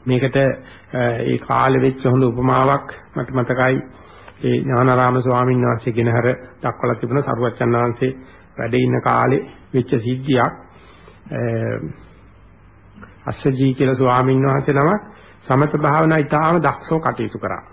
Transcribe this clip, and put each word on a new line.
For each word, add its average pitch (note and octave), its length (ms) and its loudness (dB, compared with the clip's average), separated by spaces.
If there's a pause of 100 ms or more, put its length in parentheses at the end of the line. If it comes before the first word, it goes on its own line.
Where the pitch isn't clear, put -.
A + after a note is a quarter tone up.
මේකට, B2+ 360 0
අ, - 600 -2 (200)
ඒ B2 200 0
කාලේ B2+ 420 0
වෙච්ච C3 220 0
හොඳ C3 200 2
උපමාවක් C3 640 0 (240)
මට C3 200 -6
මතකයි. C3 460 0 (640)
ඒ B2 160 0
ඥානාරාම B2+ 640 2
ස්වාමීන් B2 420 2
වහන්සේ A#2+ 320 -2
ගෙනහැර A#2 340 2 (300)
දක්වලා A#2+ 380 -2
තිබුණ B2+ 280 -2
සරුවච්චන් A#2+ 500 -2
වහන්සේ A#2+ 380 0 (400)
වැඩ A#2 240 -6
ඉන්න B2+ 260 2
කාලේ B2 400 2 (280)
වෙච්ච B2 280 -2
සිද්ධියක්. B2+ 560 0 (760)
අ, B2 120 -6 (1800)
අස්සජී C3+ 500 0
කියලා C3 220 2
ස්වාමීන් C3 480 2
වහන්සේ C3+ 300 0
නමක් D#3+ 280 2 (400)
සමත C#3+ 360 2
භාවනා D#3 400 2
ඉතාම D#3 440 2
දක්ෂව D3 380 -2
කටයුතු A#2 400 -4
කරා. F#2+ 340 -6